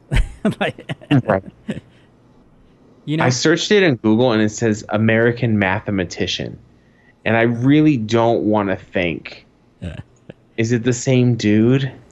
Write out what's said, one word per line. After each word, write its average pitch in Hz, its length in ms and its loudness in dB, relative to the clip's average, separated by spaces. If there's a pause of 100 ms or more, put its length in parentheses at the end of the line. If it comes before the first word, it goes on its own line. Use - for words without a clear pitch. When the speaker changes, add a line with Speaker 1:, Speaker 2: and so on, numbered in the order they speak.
(120)
Speaker 1:
<laughs> - 80 0 (400)
Like, - 320 -6 (320)
Speaker 2:
Right. 95 200 0 (1600)
Speaker 1:
you 147 120 -4
know, 160 80 -2
Speaker 2:
I - 40 2
searched 156 420 0
it 202 120 4
in 147 140 2
Google 113 340 2
and 110 100 2
it 107 80 2
says 107 400 -2
American 113 680 2
mathematician. 95 1000 -4 (680)
And 110 120 0
I 113 60 2
really 135 540 2
don't 113 460 0
wanna 101 320 0
think, - 680 -6 (360)
Speaker 1:
Yeah. 87 140 -12 (640)
Speaker 2:
is 113 140 -2
it 117 120 0
the 127 100 0
same 123 420 2
dude? 117 560 2 (200)